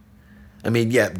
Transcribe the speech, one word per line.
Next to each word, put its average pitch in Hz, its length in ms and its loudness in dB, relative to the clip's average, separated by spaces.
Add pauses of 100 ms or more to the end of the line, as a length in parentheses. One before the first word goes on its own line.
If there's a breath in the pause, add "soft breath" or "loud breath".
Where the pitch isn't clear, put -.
(640 soft breath)
I - 40 -2
mean, 117 220 0
yeah, 110 160 2 (120)